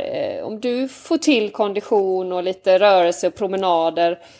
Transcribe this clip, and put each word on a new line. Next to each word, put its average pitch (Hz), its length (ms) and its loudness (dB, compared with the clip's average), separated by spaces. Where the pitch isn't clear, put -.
eh, 98 320 -6
om 214 140 -10
du 254 280 -4
får - 300 -4
till 226 340 2
kondition 196 800 -2
och 180 100 -4
lite 185 360 2
rörelse 185 480 4
och 170 80 -2
promenader 170 840 0